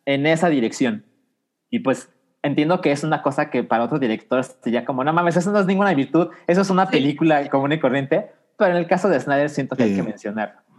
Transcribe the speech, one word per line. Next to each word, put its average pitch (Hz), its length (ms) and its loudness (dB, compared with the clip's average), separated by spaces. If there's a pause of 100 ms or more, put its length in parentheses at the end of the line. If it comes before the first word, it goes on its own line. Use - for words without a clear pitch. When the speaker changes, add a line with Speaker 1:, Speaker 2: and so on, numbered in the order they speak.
Speaker 1:
en 139 200 0
esa 165 220 2
dirección. 117 560 0 (680)
Y, 233 100 -2
pues, - 300 -4 (340)
entiendo 151 360 0
que 151 120 0
es 139 100 -2
una 156 200 -2
cosa 147 280 -2
que 123 140 -2
para 117 180 0
otro 123 160 -2
director 127 460 -2
sería 117 400 -4
como, 131 180 -4
"No 147 100 0
mames, 170 240 0
eso 180 140 0
no 208 80 2
es 196 80 2
ninguna 196 280 2
virtud, 160 340 2 (180)
eso 175 140 2
es 196 100 0
una 185 160 2
Speaker 2:
Sí. 185 60 -4
Speaker 1:
película 147 580 2
común 139 220 0
y 160 80 -2
corriente", 135 500 0 (260)
pero 196 140 2
en 175 60 0
el 175 100 0
caso 180 220 0
de 160 100 2
Snyder 143 320 0
siento 139 260 -6
que 127 60 0
hay 110 80 2
Speaker 3:
Sí. 98 60 -2
Speaker 1:
que 95 80 -2
mencionarlo. 107 560 -8 (180)